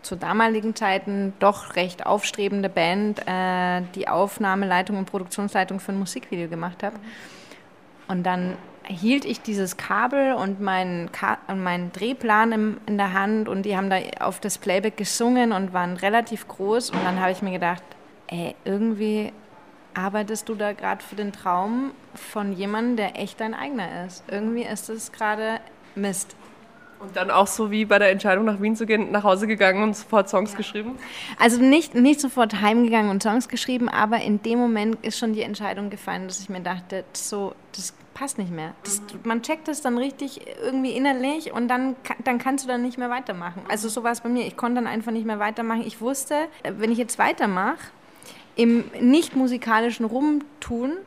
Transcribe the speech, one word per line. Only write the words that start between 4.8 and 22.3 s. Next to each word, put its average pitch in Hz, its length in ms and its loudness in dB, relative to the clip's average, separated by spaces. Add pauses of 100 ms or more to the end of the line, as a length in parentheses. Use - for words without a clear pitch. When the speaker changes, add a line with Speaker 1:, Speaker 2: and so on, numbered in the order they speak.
Speaker 1:
und 190 80 -2
Produktionsleitung 190 760 -2
für 196 140 -6
ein 196 60 -2
Musikvideo 180 500 -6
gemacht 170 340 -6
habe. 214 120 -4 (1120)
Und 180 160 -2
dann 180 340 -2 (260)
hielt 214 400 0
ich - 180 -6
dieses 196 360 -4
Kabel 254 560 2
und 196 260 -2
meinen 185 540 0
Ka-, - 240 0 (100)
und 190 160 -4
meinen 175 300 -2
Drehplan 226 580 4
im, 214 340 0
in 208 120 0
der 196 160 0
Hand 214 340 2
und 196 160 -2
die 196 140 0
haben 196 120 0
da 190 60 4 (240)
auf - 220 -2
das - 160 -4
Playback 202 400 0
gesungen 233 560 2
und 190 180 -2
waren 180 240 -2
relativ 214 540 0
groß. 208 400 -2
Und 185 160 -2
dann 185 160 0
habe 185 100 2
ich 185 100 -4
mir 190 100 -2
gedacht, 175 320 -2 (440)
"Ey, 170 280 -6 (100)
irgendwie 214 680 -2 (640)
arbeitest 202 560 -4
du 226 60 -4
da 208 180 -2
grad 196 280 -4
für - 140 -16
den 202 160 -4
Traum 208 600 -2 (220)
von 202 380 -6